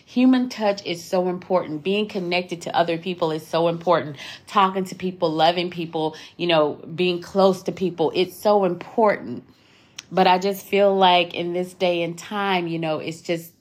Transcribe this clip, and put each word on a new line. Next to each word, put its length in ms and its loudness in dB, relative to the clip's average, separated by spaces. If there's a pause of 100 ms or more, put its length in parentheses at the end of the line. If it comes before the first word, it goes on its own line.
Human 440 4
touch 380 -2
is 160 -6
so 260 0
important. 540 -4
Being 240 0
connected 560 -4
to 120 -6
other 220 2
people 340 -4
is 140 -6
so 220 0
important. 500 0 (300)
Talking 380 2
to 100 -12
people, 360 -2
loving 380 2
people, 460 -6 (200)
you 120 -4
know, 260 4 (220)
being 260 -2
close 420 2
to 80 -4
people, 440 -2
it's 200 -2
so 300 2
important. 800 -2 (680)
But 140 4
I 140 6
just 260 -4
feel 300 4
like 400 4
in 180 -4
this 220 -6
day 260 0
and 160 -4
time, 500 -2
you 120 -4
know, 180 -2
it's 240 -8
just 400 -6